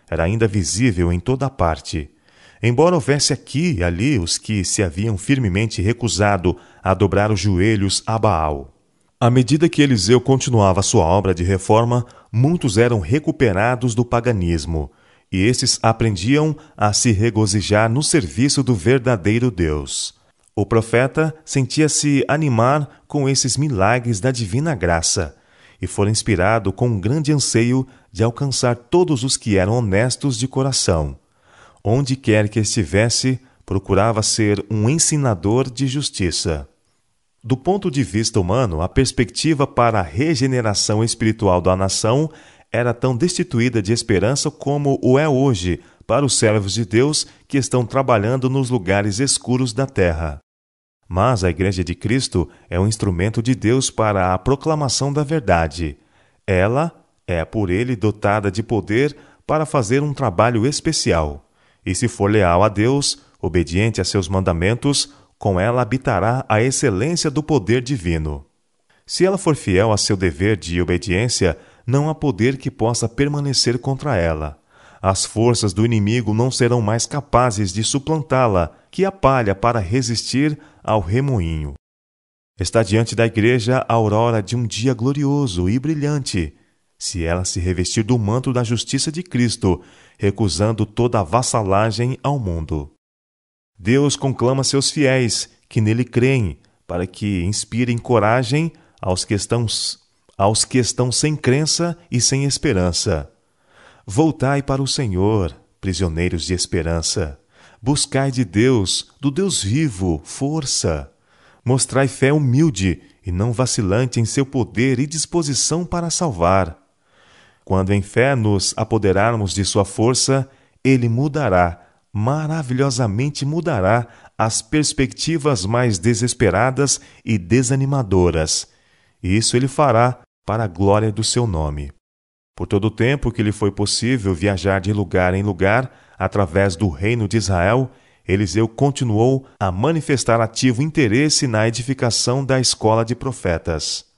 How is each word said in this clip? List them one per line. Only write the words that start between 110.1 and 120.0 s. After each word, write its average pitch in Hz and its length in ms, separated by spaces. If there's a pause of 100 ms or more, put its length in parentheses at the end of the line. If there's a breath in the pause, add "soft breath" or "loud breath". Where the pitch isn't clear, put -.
força. 135 840 (540 soft breath)
Mostrai 131 460
fé 135 240
humilde 123 680 (240 loud breath)
e 92 60
não 101 220
vacilante 120 640
em 113 60
seu 135 200
poder 127 540
e 147 80
disposição 156 800
para 170 240
salvar. 92 680 (840 soft breath)
Quando 95 300
em 101 80
fé 131 340
nos 104 400
apoderarmos 104 800
de 101 100
sua 95 220
força, 131 640 (340 soft breath)